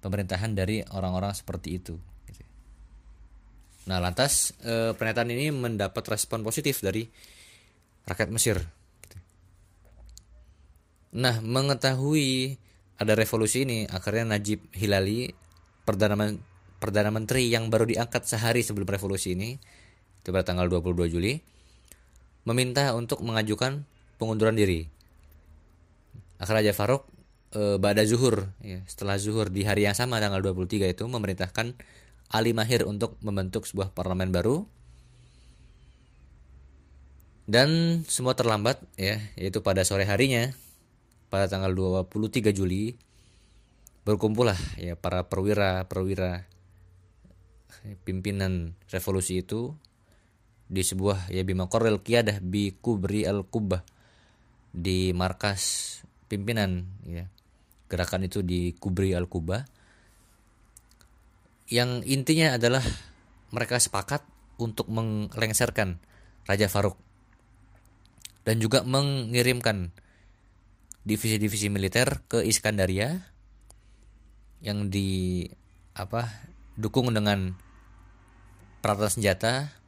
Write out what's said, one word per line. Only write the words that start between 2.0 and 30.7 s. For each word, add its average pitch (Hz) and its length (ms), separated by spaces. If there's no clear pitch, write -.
gitu. - 160
Nah, 92 80
lantas, 90 640
eh, 113 320
pernyataan 117 400
ini 139 160
mendapat 113 640
respon 110 320
positif 131 400
dari 110 240
rakyat 90 240
Mesir, 107 320
gitu. - 160
Nah, 120 240
mengetahui 135 1200
ada 107 160
revolusi 110 480
ini, 113 240
akhirnya 107 480
Najib 104 400
Hilali, 101 560
Perdana 104 260
Men-, 107 300
Perdana 104 320
Menteri 113 400
yang 113 240
baru 113 160
diangkat 117 400
sehari 117 320
sebelum 104 240
revolusi 95 480
ini, 110 240
itu 90 160
pada 92 100
tanggal 90 240
dua 87 140
puluh 87 180
dua 85 80
Juli, 95 320
meminta 127 480
untuk 120 320
mengajukan 117 640
pengunduran 110 340
diri. 92 320
Akhirnya 110 320
Raja 101 60
Farouk, 120 320
eh, 101 240
ba'da 101 260
zuhur, 110 460
ya, 92 240
setelah 101 300
zuhur 104 340
di 95 160
hari 101 220
yang 101 80
sama 120 240
tanggal 98 240
dua 98 80
puluh 92 160
tiga 101 180